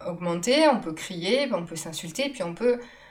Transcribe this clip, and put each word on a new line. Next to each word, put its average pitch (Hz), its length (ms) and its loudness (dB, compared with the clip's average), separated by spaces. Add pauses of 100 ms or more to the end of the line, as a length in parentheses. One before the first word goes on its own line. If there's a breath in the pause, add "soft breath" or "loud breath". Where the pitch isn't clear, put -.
augmenter, 180 640 4
on 247 100 4
peut 160 140 -6
crier, 190 580 -2
on 170 140 -2
peut 165 100 -10
s'insulter, 165 540 -6
puis 196 140 -6
on 170 100 -4
peut, 240 260 2 (320 loud breath)